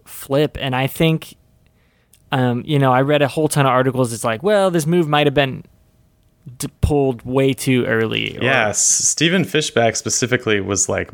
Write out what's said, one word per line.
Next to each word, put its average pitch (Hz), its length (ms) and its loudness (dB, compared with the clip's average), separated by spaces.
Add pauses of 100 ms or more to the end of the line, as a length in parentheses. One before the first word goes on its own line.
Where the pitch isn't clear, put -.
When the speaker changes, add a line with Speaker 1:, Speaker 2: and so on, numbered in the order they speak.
Speaker 1:
flip. 139 560 -2
And 127 160 -4
I 131 100 -2
think, 160 480 -2 (960)
um, 123 360 0
you 147 120 0
know, 135 140 2
I 127 80 4
read 143 220 2
a 135 60 2
whole 156 200 0
ton 147 180 0
of 135 60 2
articles. 127 400 0
It's 113 120 -8
like, 113 180 -4
"Well, 196 280 2
this 165 160 0
move 165 220 2
might 147 180 2
have 139 60 2
been 131 320 -2 (920)
d-, 147 100 -8 (140)
pulled 135 400 0
way 135 320 0
too 127 320 0
early." 113 500 -2
Or - 80 -6
Speaker 2:
Yeah, 123 240 2
S-, 101 100 -2
Stephen - 680 0
Fishback 117 520 0
specifically 113 640 -2
was, 98 300 -2
like, 95 220 -4